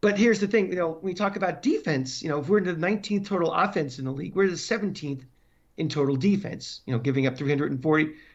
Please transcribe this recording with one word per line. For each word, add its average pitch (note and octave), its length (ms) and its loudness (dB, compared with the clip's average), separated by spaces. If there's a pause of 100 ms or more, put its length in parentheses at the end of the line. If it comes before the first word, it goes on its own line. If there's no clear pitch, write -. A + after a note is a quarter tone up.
but G3+ 160 2
here's A3 200 6
the G3+ 80 0
thing, G3 220 2
you F3+ 80 -4
know, F3 140 0
when D#3+ 120 -10
we F#3 120 -4
talk G3+ 220 -2
about F#3 260 -2
defense, C#3 600 -2
you E3 60 -4
know, D3 100 0
if C#3+ 120 -6
we're G#3 80 6
in F#3+ 60 2
the F3+ 100 -2
nineteenth G3 520 -2
total E3+ 240 0
offense E3 480 -2
in C3+ 60 -8
the C3 80 -4
league, D3+ 220 -8
we're F#3+ 160 4
the E3 80 -6
seventeenth E3 680 -4 (540)
in D#3 100 0
total C#3+ 260 2
defense, - 720 0
you C3 80 -4
know, C#3 60 2
giving C3+ 280 2
up C3 120 0
three C#3+ 100 -2
hundred C#3+ 220 2
and C3 120 -4
forty, D#3 300 4 (220)